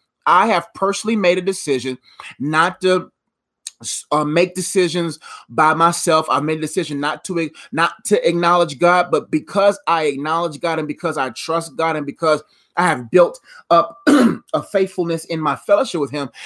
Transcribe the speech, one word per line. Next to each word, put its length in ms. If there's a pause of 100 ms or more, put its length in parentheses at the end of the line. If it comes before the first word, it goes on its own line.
(260)
I 220
have 280
personally 400
made 240
a 20
decision 560 (420)
not 420
to, 300 (1000)
uh, 120
make 320
decisions 640 (300)
by 240
myself. 560
I 100
made 200
a 20
decision 380
not 260
to, 240 (220)
not 220 (120)
to 220
acknowledge 520
God, 320
but 200
because 560
I 160
acknowledge 560
God 200
and 80
because 300
I 140
trust 440
God 200
and 100
because 380 (340)
I 100
have 240
built 280 (300)
up 340
<clears throat> 40
a 560
faithfulness 640
in 140
my 160
fellowship 440
with 120
him, 180 (160)